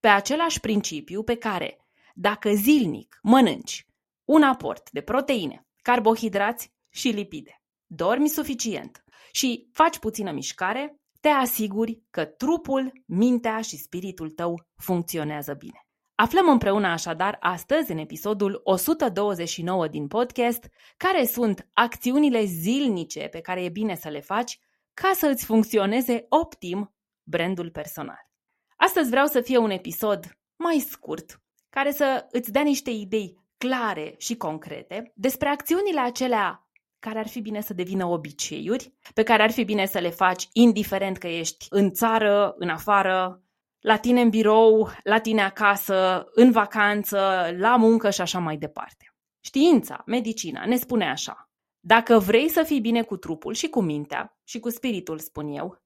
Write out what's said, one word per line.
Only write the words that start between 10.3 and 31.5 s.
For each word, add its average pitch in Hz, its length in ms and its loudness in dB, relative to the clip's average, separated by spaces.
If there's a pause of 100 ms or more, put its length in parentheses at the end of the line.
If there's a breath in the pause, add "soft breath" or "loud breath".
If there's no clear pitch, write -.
mișcare, 208 720 -6 (200)
te 302 80 2
asiguri 226 840 0
că 165 140 -4
trupul, 269 680 -2 (140)
mintea 226 540 0
și 220 160 -10
spiritul 180 540 -12
tău 170 300 -6 (160)
funcționează 151 760 -6
bine. - 300 -20 (300)
Aflăm 320 340 4
împreună 208 380 4
așadar 170 540 -2
astăzi, 202 520 -2
în 160 60 -4
episodul 196 680 -4
o 285 120 2
sută 294 320 0
douăzeci 190 400 -2
și - 140 -8
nouă 175 260 -2
din 151 180 -8
podcast, 240 640 -2 (280 soft breath)
care 359 280 0
sunt 233 480 -2
acțiunile 247 720 2
zilnice 185 760 -2
pe 156 200 -10
care 180 240 -6
e 180 40 -4
bine 196 260 -4
să 160 140 -12
le 147 120 -8
faci 220 380 -6 (360)
ca - 200 0
să 330 120 0
îți 269 180 0
funcționeze 226 840 0
optim 208 680 -4 (280)
brandul 170 480 -4
personal. - 600 -14 (460)
Astăzi 339 340 2
vreau 269 160 2
să 285 140 0
fie 247 180 0
un 220 120 2
episod 190 680 -6 (180)
mai 330 220 0
scurt, - 600 -10 (300)